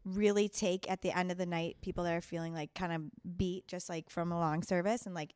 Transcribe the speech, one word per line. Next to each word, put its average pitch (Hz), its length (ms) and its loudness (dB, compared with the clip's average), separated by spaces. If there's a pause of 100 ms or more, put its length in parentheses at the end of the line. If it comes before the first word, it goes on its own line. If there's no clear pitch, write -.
really 202 460 4
take 185 420 0
at 185 100 -2
the 180 160 0
end 180 140 0
of 175 60 -4
the 185 80 0
night 170 340 -2
people 180 240 -4
that 170 100 2
are 170 80 0
feeling, 165 320 -4
like, 156 200 -6
kind 180 180 -2
of 165 460 -6
beat 185 280 0
just, 180 220 -6
like, 165 220 -6
from 175 240 -2
a 170 40 0
long 165 240 2
service 190 440 2
and, 185 100 -8
like, 156 200 -8